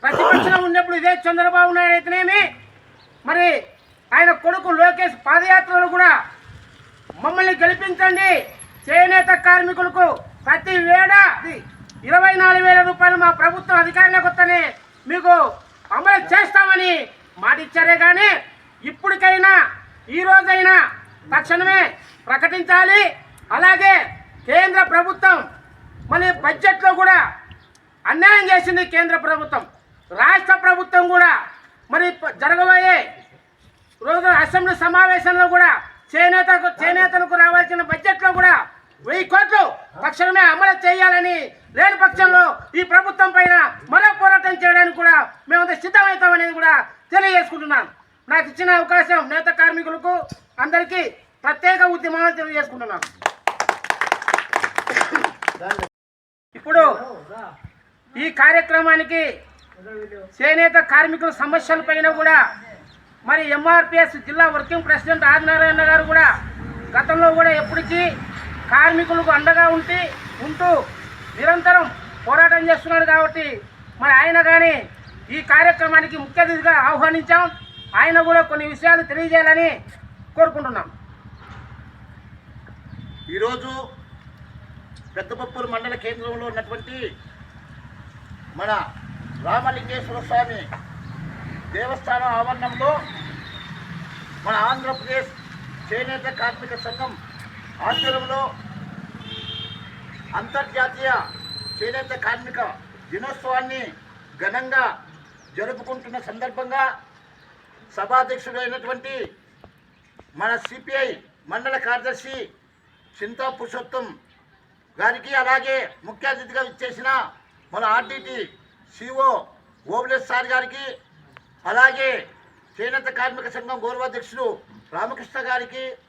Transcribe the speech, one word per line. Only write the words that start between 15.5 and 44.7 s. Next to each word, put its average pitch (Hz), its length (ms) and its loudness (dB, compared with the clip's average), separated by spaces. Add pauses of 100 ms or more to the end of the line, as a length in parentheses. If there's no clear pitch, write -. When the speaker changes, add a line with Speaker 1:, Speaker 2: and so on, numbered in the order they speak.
Speaker 1:
అమలు 381 240 2 (120)
చేస్తామని 370 600 2 (500)
మాట 262 220 0
ఇచ్చారే 330 400 2
కానీ 370 240 4 (600)
ఇప్పటికైనా 381 640 2 (640)
ఈ 349 120 -2
రోజైనా 381 460 6 (580)
తక్షణమే 349 480 0 (480)
ప్రకటించాలి. 359 720 2 (540)
అలాగే 370 380 4 (540)
కేంద్ర 370 340 4 (100)
ప్రభుత్వం 349 460 2 (760)
మళ్ళీ 349 160 0 (160)
బడ్జెట్లో 381 460 2 (100)
కూడా 370 180 6 (840)
అన్యాయం 381 480 4
చేసింది 359 300 0 (120)
కేంద్ర 330 220 0 (100)
ప్రభుత్వం. 302 380 -4 (460)
రాష్ట్ర 370 440 2 (100)
ప్రభుత్వం 359 400 2 (100)
కూడా 349 180 6 (600)
మరి 330 140 0 (140)
ప-, 311 120 -8 (100)
జరగబోయే 359 540 4 (1080)
రోజు 339 260 0 (140)
అసెంబ్లీ 359 320 -2 (100)
సమావేశంలో 359 720 2
కూడా 349 160 6 (420)
చేనేతకు, 359 560 2 (120)
చేనేతలకు 359 640 0
రావాల్సిన 349 480 2
బడ్జెట్లో 381 480 0
కూడా 359 160 6 (520)
వెయ్యి 349 260 -4
కోట్లు 370 300 4 (400)
తక్షణమే 359 400 0 (100)
అమలు 381 220 2 (100)
చేయాలని, 359 520 2 (400)
లేని 381 260 2
పక్షంలో 370 420 6 (340)
ఈ 359 40 -2 (100)
ప్రభుత్వం 381 440 2
పైన 359 180 6 (380)
మరో 415 180 6 (100)
పోరాటం 381 420 4
చేయడానికి 349 380 4